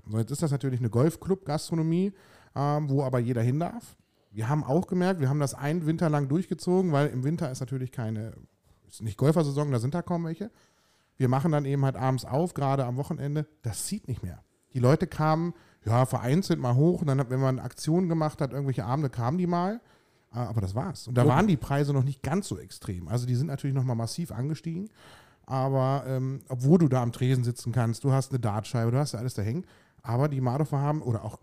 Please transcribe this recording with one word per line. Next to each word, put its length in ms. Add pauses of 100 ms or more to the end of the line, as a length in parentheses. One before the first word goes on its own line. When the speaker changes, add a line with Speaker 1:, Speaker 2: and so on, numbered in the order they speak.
Speaker 1:
So, 120
jetzt 120
ist 120
das 80
natürlich 300
eine 100
Golfclub-Gastronomie, 1200 (420)
ähm, 340
wo 140
aber 160
jeder 240
hin 180
darf. 360 (340)
Wir 180
haben 160
auch 220
gemerkt, 340
wir 80
haben 120
das 140
einen 320
Winter 220
lang 200
durchgezogen, 640
weil 160
im 160
Winter 260
ist 100
natürlich 320
keine, 400 (560)
ist 140
nicht 160
Golfersaison, 520
da 80
sind 160
da 80
kaum 220
welche. 260 (640)
Wir 120
machen 240
dann 120
eben 220
halt 100
abends 300
auf, 260
gerade 320
am 140
Wochenende, 480 (160)
das 240
zieht 200
nicht 160
mehr. 200 (320)
Die 60
Leute 260
kamen, 480 (320)
ja, 180
vereinzelt 560
mal 140
hoch 260
und 60
dann, 240
wenn 100
man 180
Aktionen 520
gemacht 320
hat, 100
irgendwelche 320
Abende, 240
kamen 300
die 80
mal, 340 (540)
äh, 60
aber 200
das 140
war's. 340
Und 60
da 80
Speaker 2:
Ja. 60
Speaker 1:
waren 180
die 100
Preise 380
noch 100
nicht 180
ganz 260
so 100
extrem. 500
Also 160
die 100
sind 120
natürlich 280
noch 100
mal 100
massiv 360
angestiegen, 600 (560)
aber, 600
ähm, 340 (100)
obwohl 300
du 80
da 140
am 100
Tresen 320
sitzen 280
kannst, 320
du 80
hast 200
eine 80
Dartscheibe, 500
du 80
hast 140
ja 60
alles 140
da 80
hängen, 240 (380)
aber 260
die 140
Mardorfer 380
haben, 200
oder 240
auch, 180